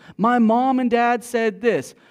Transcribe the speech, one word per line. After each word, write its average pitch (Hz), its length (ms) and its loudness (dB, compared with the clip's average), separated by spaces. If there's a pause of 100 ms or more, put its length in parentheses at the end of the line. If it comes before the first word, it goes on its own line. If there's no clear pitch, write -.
(160)
My 240 220 0
mom 247 420 2
and 247 120 -2
dad 240 320 0
said 226 360 -4
this. 190 360 -2 (160)